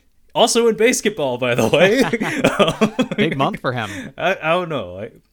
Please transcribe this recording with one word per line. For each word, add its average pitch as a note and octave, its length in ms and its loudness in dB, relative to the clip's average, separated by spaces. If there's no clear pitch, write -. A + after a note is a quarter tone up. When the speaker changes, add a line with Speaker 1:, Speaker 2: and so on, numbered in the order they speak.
Speaker 1:
also A#3 340 2
in A3 100 0
Basketball, E3 600 0
by B2 160 0
the A#2 140 2
way. F#3+ 340 4
<laughs> E3+ 60 -6
Speaker 2:
<laughs> - 20 -6
Big F#3 200 0
month D3+ 220 0
for C3 140 -4
him. B2 440 -8
Speaker 1:
I, F3+ 240 0
I D#3 120 -2
don't F3+ 160 -2
know. F#2+ 280 -6
I, G#2+ 140 -10